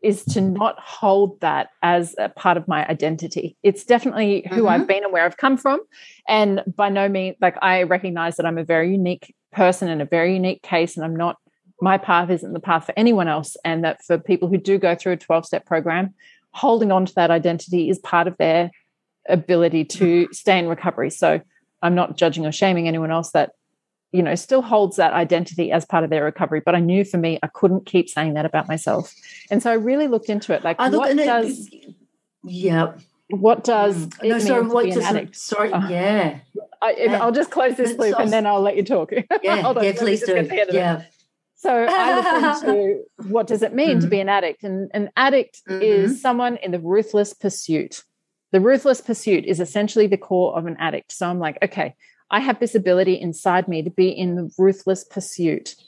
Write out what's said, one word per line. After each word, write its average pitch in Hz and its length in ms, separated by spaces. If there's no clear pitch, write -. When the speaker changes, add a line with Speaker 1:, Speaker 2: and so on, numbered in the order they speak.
Speaker 1:
is 202 240
to - 140
not 190 380
hold 196 600
that 143 300
as 175 360
a - 100
part - 280
of 165 120
my 151 180
identity. 160 800
It's 196 200
definitely 214 680
who 220 160
I've 175 140
Speaker 2:
Mm-hmm. - 40
Speaker 1:
been 196 180
and 196 80
where 170 120
I've 175 140
come 269 180
from. 277 240
And 208 340
by 202 140
no 196 180
means, 185 320
like, 175 220
I 185 200
recognize 170 540
that 165 100
I'm 165 120
a 165 60
very 170 280
unique 180 420
person 185 380
and 160 120
a 143 40
very 170 300
unique 185 280
case, 170 340
and 160 80
I'm 165 120
not, 170 200
my 190 180
path 175 320
isn't 165 220
the 170 80
path 165 260
for - 100
anyone 214 320
else. 147 360
And 165 180
that - 220
for 170 140
people 180 300
who 190 100
do 196 200
go 175 160
through 180 200
a - 20
twelve-step 165 500
program, 170 480
holding 226 400
on 185 140
to - 80
that 170 160
identity 170 580
is 185 120
part 170 280
of 175 80
their 170 340
ability 165 560
to - 200
Speaker 2:
Mm-hmm. - 80
Speaker 1:
stay 190 260
in 170 100
recovery. 165 420
So 160 300
I'm 175 140
not 175 200
judging 165 300
or 151 60
shaming 175 360
anyone 160 220
else 165 220
that, - 180
you 180 100
know, 147 120
still 262 280
holds 214 340
that 170 160
identity 170 600
as 165 120
part 165 200
of 156 60
their 156 140
recovery. 156 400
But 175 100
I 175 60
knew 180 240
for 190 140
me, 165 240
I 151 60
couldn't 185 360
keep 175 240
saying 151 260
that 151 120
about 156 220
myself. - 440
And 208 120
so 233 80
I 226 40
really 254 340
looked 220 220
into 208 240
it. 147 100
Like, 165 140
Speaker 2:
I 262 100
look, 208 120
Speaker 1:
what 277 100
Speaker 2:
and 294 100
it, 294 60
Speaker 1:
does, 233 420
Speaker 2:
yeah. 175 480
Speaker 1:
what 220 360
does 202 420
Speaker 2:
Mm. - 180
Speaker 1:
it 220 40
Speaker 2:
No, 226 80
Speaker 1:
mean 226 100
Speaker 2:
sorry, 240 160
Speaker 1:
to 226 60
Speaker 2:
what, 233 160
Speaker 1:
be 185 80
an - 40
Speaker 2:
so, 233 60
sorry, 185 160
Speaker 1:
addict? - 180
Speaker 2:
sorry, 208 360
Speaker 1:
Uh, 185 160
Speaker 2:
yeah. 175 500
Speaker 1:
I, 220 120
if, 233 180
Speaker 2:
Yeah. 226 120
Speaker 1:
I'll 233 100
just 285 180
close 254 260
this 233 160
Speaker 2:
But 233 140
Speaker 1:
loop 196 100
Speaker 2:
so 226 60
Speaker 1:
and 214 100
then 220 140
I'll 202 160
let 202 140
you 202 80
talk. 190 280
<laughs> - 160
Speaker 2:
Yeah, - 200
Speaker 1:
Hold 254 160
on, 214 60
Speaker 2:
yeah, 196 60
Speaker 1:
let 196 60
me 233 100
Speaker 2:
please 208 140
Speaker 1:
just 190 120
get 180 40
Speaker 2:
do. 165 60
Speaker 1:
to - 60
the - 120
end 196 100
of 175 40
it. 175 40
Speaker 2:
Yeah. 165 240
Speaker 1:
So 240 320
I 359 280
looked 320 480
Speaker 2:
<laughs> - 40
Speaker 1:
into 381 340
what 214 180
does 220 160
it 220 120
mean 294 140
to 277 140
Speaker 2:
Mm-hmm. 165 60
Speaker 1:
be 196 120
an 196 80
addict? 190 340
And 196 320
an 208 220
addict 262 520
Speaker 2:
Mm-hmm. 190 140
Speaker 1:
is 214 400
someone 247 360
in 185 120
the 175 100
ruthless 208 540
pursuit. - 720
The 190 80
ruthless 254 400
pursuit 208 440
is 165 160
essentially 208 460
the 196 100
core 185 400
of 165 100
an 165 120
addict. - 340
So 180 160
I'm 180 120
like, 156 240
"Okay, 160 300
I 208 100
have 262 200
this 240 160
ability 185 380
inside 180 540
me 160 140
to 170 80
be 185 180
in 180 280
the 170 200
ruthless 190 460
pursuit. - 720